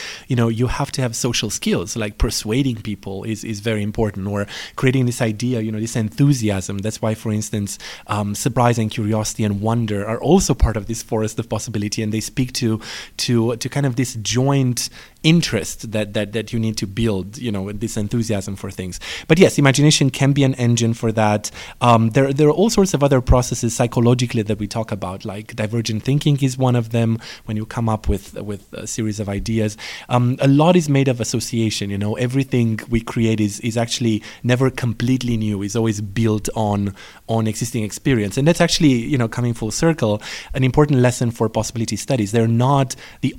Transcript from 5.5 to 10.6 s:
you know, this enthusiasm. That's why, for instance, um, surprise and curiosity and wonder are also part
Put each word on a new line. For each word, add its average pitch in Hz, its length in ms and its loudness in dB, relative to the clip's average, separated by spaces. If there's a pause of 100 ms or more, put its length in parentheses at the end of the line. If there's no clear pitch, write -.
you 110 100 -4
know, 107 80 -4
this 113 160 -4
enthusiasm. 107 840 0
That's 107 200 -6
why, 110 140 0
for 110 180 -4
instance, 107 460 -4 (300)
um, 104 260 -2
surprise 120 460 2
and 110 100 0
curiosity 107 540 -2
and 101 180 0
wonder 107 460 0
are 113 120 -4
also 160 360 4
part 110 220 2